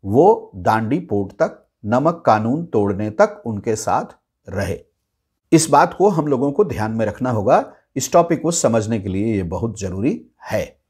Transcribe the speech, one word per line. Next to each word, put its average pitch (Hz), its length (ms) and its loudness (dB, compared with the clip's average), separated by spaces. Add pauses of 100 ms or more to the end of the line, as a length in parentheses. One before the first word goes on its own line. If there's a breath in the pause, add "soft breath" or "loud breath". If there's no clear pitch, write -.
वो 160 500 4
दांडी 110 460 0
पोर्ट 101 320 -4
तक, - 360 -4 (160)
नमक 135 420 0
कानून 120 400 2
तोड़ने 104 440 -2
तक 208 360 -4
उनके 110 300 -4
साथ 104 280 -4 (440)
रहे। 95 300 -6 (720)
इस 160 180 4
बात 139 240 4
को 190 140 2
हम 165 180 0
लोगों 139 260 0
को 208 120 2
ध्यान 110 280 -4
में 110 140 -2
रखना 127 240 -4
होगा, 117 420 2 (240 loud breath)
इस 135 160 -4
टॉपिक 170 300 4
को 156 80 0
समझने 113 500 0
के 98 80 -8
लिए 104 280 -2
ये 98 60 -2
बहुत 98 360 -6
जरूरी 101 520 -6 (140)
है। - 460 -6